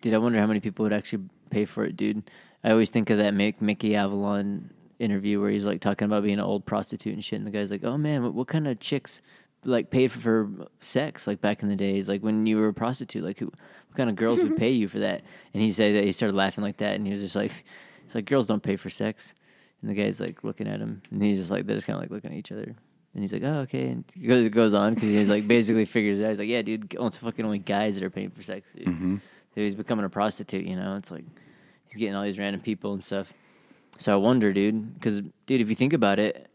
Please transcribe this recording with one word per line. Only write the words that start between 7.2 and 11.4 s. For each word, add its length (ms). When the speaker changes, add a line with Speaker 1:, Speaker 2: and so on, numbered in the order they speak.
Speaker 1:
shit, 140
and 80
the 60
guy's 180
like, 140
"Oh, 140
man, 260
what, 100
what 140
kind 200
of 120
chicks, 420
like, 240
paid 220
for, 100
for 260
sex, 480
like, 140